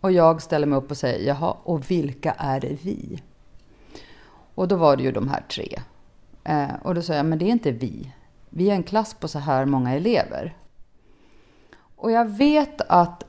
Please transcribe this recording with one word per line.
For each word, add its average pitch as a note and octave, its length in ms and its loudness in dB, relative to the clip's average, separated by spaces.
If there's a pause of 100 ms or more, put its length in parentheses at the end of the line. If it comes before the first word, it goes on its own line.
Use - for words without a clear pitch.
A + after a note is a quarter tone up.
Och F#3+ 120 2
jag E3 300 6
ställer D3 240 0
mig C#3+ 120 2
upp C#3 120 -6
och C#3+ 60 -6
säger: A#2+ 300 -2
"Jaha, C#3+ 380 -2
och D#3 260 -4
vilka D#3 480 -2
är C#3 220 -4 (220)
vi?" - 400 -10 (1300)
Och F#3 140 -2
då G3 80 2
var D3+ 200 6
det C3 60 -4
ju C3 100 0
de A#2+ 160 -2
här - 200 -4
tre. - 300 -8 (680)
Eh, D3 240 0 (140)
och F3+ 120 -2
då E3+ 80 -2
sa E3+ 120 -2
jag: D3 120 0
"Men D#3+ 120 0
det E3 60 -2
är G3+ 80 2
inte A3+ 180 2
vi. B2 420 -8 (380)
Vi F3+ 200 0
är G3+ 40 2
en F#3 80 0
klass G#3+ 320 -2
på - 140 -8
så D#3 100 -6
här C#3 260 0
många C3 300 2
elever." D#3+ 600 -2 (1400)
Och - 140 -4
jag A#3 140 4
vet C#4+ 560 2
att - 480 2